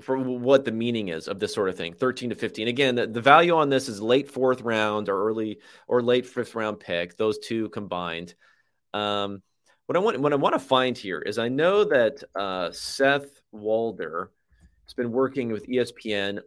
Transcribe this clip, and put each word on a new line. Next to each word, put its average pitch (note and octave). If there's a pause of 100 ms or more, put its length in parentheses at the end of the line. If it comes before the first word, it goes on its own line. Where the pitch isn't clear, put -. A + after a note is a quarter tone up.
for C3
what B2+
the A2+
meaning A2+
is E2
of G2
this G2+
sort G2+
of F2+
thing. E2+
Thirteen B2+
to G#2
fifteen. A2
Again, B2
the, A#2
the A2+
value D#3+
on D#3
this C3+
is G2+
late B2+
fourth B2+
round G#2+
or G2
early A2 (260)
or B2
late B2
fifth A#2+
round G#2+
pick, F2
those G#2+
two A2+
combined. F2 (580)
Um, G2+ (440)
what C#3+
I F3
want, G3+
what D3
I C#3+
wanna E3+
find B2+
here F2+
is G#2+
I A#2
know F3
that, B2 (120)
uh, F#2
Seth - (120)
Walder G#2 (560)
has -
been A#2+
working C3
with G#2
E B2
S A#2
P -
N G2+